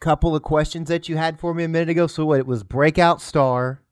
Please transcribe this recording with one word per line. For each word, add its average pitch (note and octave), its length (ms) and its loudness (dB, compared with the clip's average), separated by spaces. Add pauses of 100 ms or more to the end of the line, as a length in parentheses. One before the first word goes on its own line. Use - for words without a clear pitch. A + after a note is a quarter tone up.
couple E3 360 0
of C#3+ 60 -4
questions D#3 460 -2
that E3+ 200 -2
you D#3+ 80 -4
had D#3+ 240 -4
for E3+ 140 -4
me E3+ 100 -4
a E3 40 -2
minute E3 200 0
ago. E3+ 180 2
So D#3 200 -4
what, D3 140 4
it C3 60 -2
was A#2+ 160 -4
Breakout D#3 600 2
Star, C3 580 0 (120)